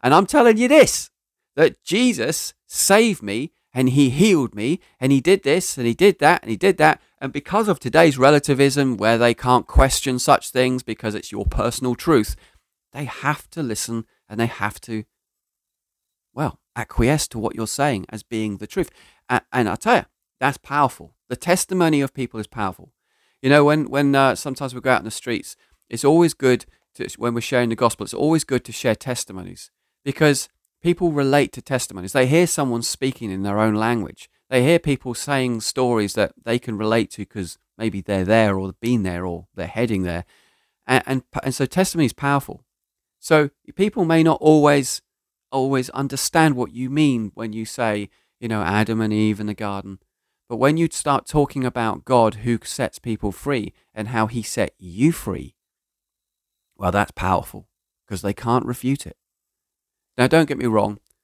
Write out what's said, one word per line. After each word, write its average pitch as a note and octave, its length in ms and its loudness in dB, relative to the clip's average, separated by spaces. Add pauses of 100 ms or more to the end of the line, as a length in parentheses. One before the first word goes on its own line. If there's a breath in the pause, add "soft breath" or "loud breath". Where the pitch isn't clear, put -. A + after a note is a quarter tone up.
And B2+ 120 2
I'm F#3+ 120 6
telling A#3 320 4
you A#3+ 100 2
this, C#4 420 6 (460)
that - 280 2
Jesus F3+ 680 0 (140)
saved G#3 560 2
me A2 280 -6 (220)
and B2+ 160 2
he C3+ 200 4
healed D3 440 2
me A#2 260 -4 (200 soft breath)
and C3 120 2
he C#3 80 4
did F#3+ 240 2
this E3 340 0
and A#2+ 100 -2
he A#2 60 0
did F#3 260 4
that D#3 240 4
and A2+ 80 -6
he G#2+ 60 -4
did F#3 200 2
that." D#3 240 2 (180)
And C3+ 140 -8
because G3+ 340 -2
of F3+ 120 -2
today's C#3+ 380 4
relativism, C#3 760 4
where A2 220 2
they A#2 160 4
can't B2 340 4
question C3+ 520 2
such - 320 2
things B2+ 320 0
because G#2+ 320 -8
it's - 160 -12
your G2+ 140 -6
personal A#2+ 500 -2
truth, C3+ 400 2 (580 soft breath)
they C#3+ 120 -10
have - 440 -6
to E3 140 -8
listen A2+ 420 -6 (240)
and G#2+ 100 -10
they A#2 60 2
have G#2 360 -6
to, G#2+ 240 -10 (1300)
well, C3+ 260 -6 (160)
acquiesce B2 540 0
to A#2 100 -10
what G#2+ 160 -6
you're A2+ 100 -6
saying C3 440 -2
as A2 120 -12
being A2 360 -6
the G#2 100 -14
truth. - 240 -4 (380 soft breath)
A-, B2 120 0 (100)
and A#2+ 160 0
I F#2 80 -4
tell A3+ 200 0
you, - 100 -2 (340)
that's C3+ 180 -2
powerful. C#3 580 -4 (140)
The B2 60 -6
testimony E3+ 640 0
of C3+ 120 -4
people A#2+ 260 -8
is G#2 80 -10
powerful. F#2+ 460 -10 (480)
You C3 80 0
know, D3 160 6
when, D3+ 240 2
when, C#3 260 0
uh, C3+ 200 4
sometimes C3 400 -10
we A#2+ 60 -12
go C3 100 0
out A#2+ 80 4
in - 60 -10
the A2 60 -10
streets, - 440 -8 (340)
it's A#2 160 -6
always D#3+ 280 4
good B2+ 320 2 (300)
to, - 120 -10 (100)
when A#2 160 -4
we're A#2 80 -4
sharing B2 280 0
the A2+ 60 -2
gospel, A2+ 280 -2
it's G#2 100 -12
always D#3 300 0
good B2+ 220 -2
to B2 60 -18
share A2+ 240 -2
testimonies, F#2 760 -12 (320)
because C#3+ 440 0 (340)
people F3 300 0
relate C#3+ 420 2
to A#2+ 80 -16
testimonies. G2 520 -8
They B2+ 140 2
hear E3 200 4
someone B2+ 360 -2
speaking B2 480 -6
in F#2+ 120 -6
their G2+ 160 -2
own A2 160 2
language. A2 540 -4 (200)
They B2+ 140 2
hear E3 160 4
people C3+ 340 -4
saying B2+ 480 -4
stories A#2 520 -2
that G#2 280 -2
they A#2+ 180 -2
can A2 180 -8
relate A2 340 0
to G2+ 140 -12
'cause F2+ 320 -10 (200)
maybe G#2+ 220 -4
they're F#2+ 240 -2
there G#2 340 2
or F#2+ 100 -6
they've F#2+ 120 -12
been A#2 240 0
there F2+ 220 -6
or E2+ 280 -10
they're F2 140 -10
heading G#2+ 360 -2
there. F2 200 -6 (640)
And, B2+ 200 0
and, C3 180 -4 (200)
and C3+ 120 -4
so C#3 100 -2
testimony E3+ 400 0
is A2+ 80 -2
powerful. - 500 -4 (560)
So D3+ 300 2 (260)
people G3+ 300 0
may D#3+ 180 4
not E3 160 4
always, D3 600 4 (500)
always C3+ 380 -2
understand C#3 640 0
what B2 160 -4
you B2 180 -8
mean C3 440 0
when A2 180 -8
you A2 140 -8
say, G#2 440 -4 (300)
you A#2 80 -8
know, A2 140 -2
Adam G#2+ 400 0
and A2 100 -2
Eve G#2+ 300 0
in G#2 60 -8
the G#2 60 -6
garden. G2 460 -10 (480)
But A#2+ 100 -8
when C#3 200 2
you E3 120 0
start - 360 -4
talking C#3 400 -2
about A2+ 400 -4
God A2+ 300 2
who A2+ 280 -2
sets - 360 -8
people G#2+ 340 -6
free A#2+ 400 -6 (200)
and G#2+ 160 -8
how A2+ 180 0
he A2+ 160 -6
set - 340 -4
you G2 340 0
free, F2+ 440 -8 (1200)
well, F#2 140 -2
that's G2 200 0
powerful, - 560 -4 (400)
'cause F#2+ 140 -8
they G2+ 120 -4
can't A#2+ 320 -2
refute B2 400 -6
it. - 120 -16 (1000)
Now, B2+ 100 2
don't D#3 200 4
get C#3+ 100 -6
me B2 100 -2
wrong. G#2 320 0 (240)